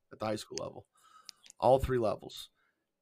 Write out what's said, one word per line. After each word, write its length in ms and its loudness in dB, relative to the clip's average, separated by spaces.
at 80 -18
the 60 0
high 100 0
school 240 -10
level, 260 -10
all 200 6
three 200 0
levels. 500 -2